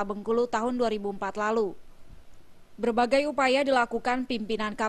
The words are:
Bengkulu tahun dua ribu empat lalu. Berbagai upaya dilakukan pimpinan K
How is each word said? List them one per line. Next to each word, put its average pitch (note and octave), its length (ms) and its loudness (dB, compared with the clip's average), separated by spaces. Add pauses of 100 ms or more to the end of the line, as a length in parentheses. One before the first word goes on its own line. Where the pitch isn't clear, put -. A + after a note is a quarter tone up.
Bengkulu G#3+ 400 0
tahun A#3+ 320 0
dua A3+ 160 2
ribu G3+ 160 -4
empat G3 240 -6
lalu. G#3+ 400 2 (1040)
Berbagai A#3+ 480 2
upaya C4+ 400 2
dilakukan B3 640 2
pimpinan G#3+ 480 -4
K A3 100 0